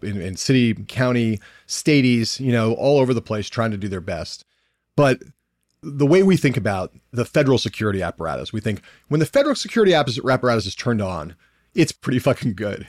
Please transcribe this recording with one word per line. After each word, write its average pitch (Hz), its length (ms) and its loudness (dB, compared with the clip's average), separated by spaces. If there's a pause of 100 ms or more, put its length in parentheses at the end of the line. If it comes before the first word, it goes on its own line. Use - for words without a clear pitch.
in, 101 180 -6
in 90 160 -8
city, 123 380 2
county, 117 640 -2 (280)
states, 127 720 2
you 131 120 0
know, 113 200 2
all 139 260 2
over 127 160 2
the 113 80 -2
place 107 260 -6
trying 113 220 -2
to 104 80 -4
do 101 100 -6
their 92 120 -6
best. 87 440 -10 (520)
But 135 260 2 (600)
the 143 240 -2
way 180 160 6
we 190 140 6
think 123 200 0
about 98 360 -4 (200)
the 120 120 -2
federal 135 340 2
security 104 440 -4
apparatus, 80 500 -6
we 110 80 -6
think 104 200 -4 (280)
when 151 120 0
the 156 60 2
federal 277 280 2
security 208 380 2
app-, 143 160 2
apparatus 120 580 0
is 95 80 -8
turned 117 280 -2
on, 90 320 -6 (400)
it's 160 180 2
pretty - 260 -4
fucking 123 360 0
good, 98 340 -8